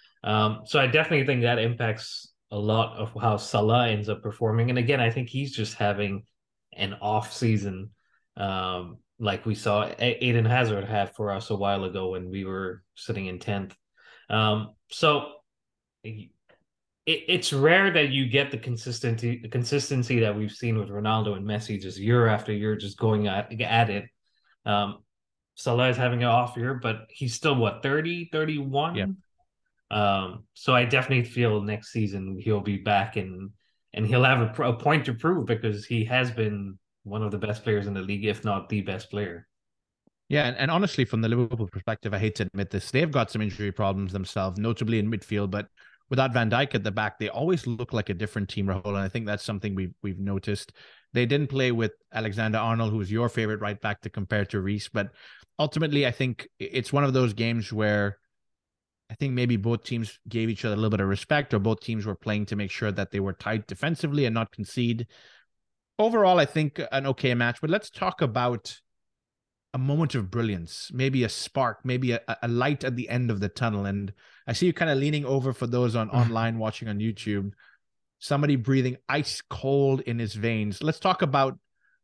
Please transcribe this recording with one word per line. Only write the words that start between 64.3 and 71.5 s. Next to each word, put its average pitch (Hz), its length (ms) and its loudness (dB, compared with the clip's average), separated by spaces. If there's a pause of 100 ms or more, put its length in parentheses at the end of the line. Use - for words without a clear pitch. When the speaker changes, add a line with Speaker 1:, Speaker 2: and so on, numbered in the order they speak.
Speaker 2:
not 113 200 -2
concede. 117 540 -2 (920)
Overall, 214 400 6
I 147 60 6
think 156 340 0 (140)
an 135 140 0
okay 127 280 2
match, 120 240 2
but 151 100 -2
let's 202 200 -2
talk - 320 -4
about 123 580 0 (920)
a 135 40 -4
moment 143 380 2
of 98 160 -2
brilliance, 101 640 -4
maybe 131 320 2
a 107 40 0
spark, - 540 -2